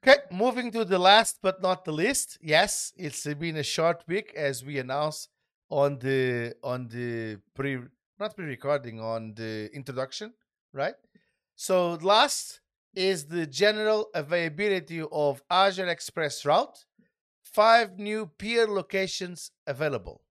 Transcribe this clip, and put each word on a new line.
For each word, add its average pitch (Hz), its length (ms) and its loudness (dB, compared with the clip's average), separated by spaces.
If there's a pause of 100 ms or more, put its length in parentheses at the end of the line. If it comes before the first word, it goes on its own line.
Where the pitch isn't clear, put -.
Okay, - 180 10 (100)
moving 233 420 0
to 226 120 0
the 185 140 2
last 202 440 6
but 190 200 0
not 185 240 0
the 160 60 -4
least. 190 500 -2
Yes, 160 520 2
it's 156 300 -10 (100)
been 156 220 -6
a 151 60 -4
short 165 440 0
week, 202 300 -6
as 139 260 -2
we 139 160 -6
announced 139 520 -6 (400)
on 143 280 2
the, 127 640 0
on 127 260 -6
the 117 500 -8 (160)
pre-, 135 340 -6 (300)
not 214 180 -8
pre-recording, 139 640 -6
on 113 340 -6
the 110 380 -8
introduction, 135 600 -10 (400)
right? 147 200 -4 (600)
So 175 460 0
last 214 580 2 (320)
is 185 340 -2
the 165 200 -4
general 214 680 2
availability 165 840 -2 (120)
of 147 360 0
Azure 185 380 2
Express 165 580 -4
Route. 170 420 2 (580)
Five 214 540 4
new 214 280 -4
peer 226 400 0
locations 190 840 -4 (120)
available. 127 680 -4